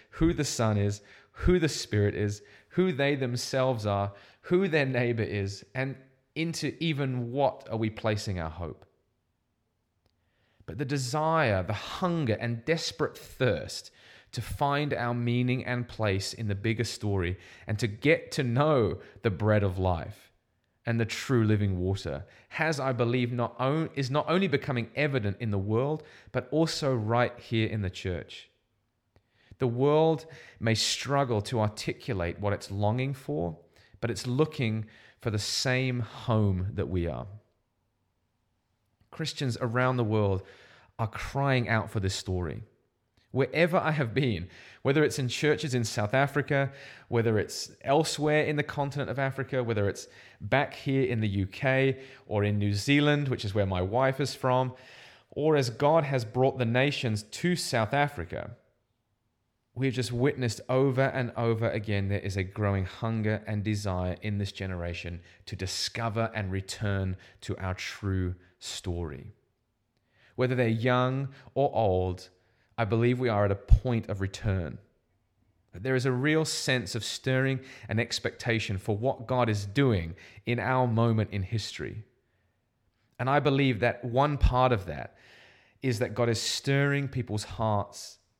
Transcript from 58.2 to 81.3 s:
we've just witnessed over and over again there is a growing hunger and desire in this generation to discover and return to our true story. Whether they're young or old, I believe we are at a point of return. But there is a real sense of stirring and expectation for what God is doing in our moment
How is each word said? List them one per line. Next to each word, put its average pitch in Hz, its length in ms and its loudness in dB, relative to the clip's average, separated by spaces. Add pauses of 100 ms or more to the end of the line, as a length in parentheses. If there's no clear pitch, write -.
we've 131 200 0
just 117 180 -2
witnessed 123 580 0
over 131 320 2
and 127 340 0
over 117 340 0
again 101 400 -2
there 101 100 0
is 98 180 -4
a 95 60 0
growing 98 420 0
hunger 107 640 -2
and 104 160 -2
desire 95 580 -2
in 104 160 -4
this 101 140 -2
generation 87 720 -6 (260)
to - 80 -8
discover 110 800 -4
and 101 160 -2
return 95 640 -2 (260)
to - 160 -6
our 92 160 -4
true 92 640 -2 (240)
story. 85 640 -6 (1080)
Whether 127 180 0
they're 123 140 2
young 127 640 2 (260)
or 139 180 2
old, 92 560 2 (460)
I 117 100 0
believe 117 340 2
we 127 100 2
are 104 160 4
at 101 60 2
a 98 40 2
point - 540 2
of 95 100 -6
return. 95 600 -4 (920)
But 90 120 -14
there 131 120 2
is 127 120 2
a 131 40 2
real 151 320 2
sense 127 520 -2
of 104 80 -4
stirring 131 560 0 (280)
and 110 120 0
expectation 113 800 -2
for 104 180 -2
what 117 300 -4
God 123 200 2
is 101 180 0
doing 101 500 2 (320)
in 120 120 0
our 127 280 2
moment 110 440 4